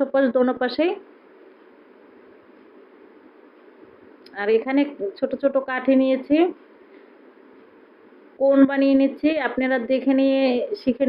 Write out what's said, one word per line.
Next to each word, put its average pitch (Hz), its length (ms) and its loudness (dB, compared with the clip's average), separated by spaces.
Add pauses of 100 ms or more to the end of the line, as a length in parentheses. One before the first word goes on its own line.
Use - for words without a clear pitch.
ওপাশ 269 180 0 (140)
দোনো 254 240 0
পাশে। 254 240 -2 (3500)
আর 202 80 -6 (100)
এখানে 262 240 0 (360)
ছোট 262 140 -6 (100)
ছোট 269 140 -2 (140)
কাঠি 254 320 0
নিয়েছি, 262 360 0 (2000)
কোণ 277 180 2 (120)
বানিয়ে 277 320 2
নিচ্ছি। 269 280 0 (180)
আপনারা 262 300 -2 (140)
দেখে 262 280 0
নিয়ে 269 220 2 (400)
শিখে 262 280 -2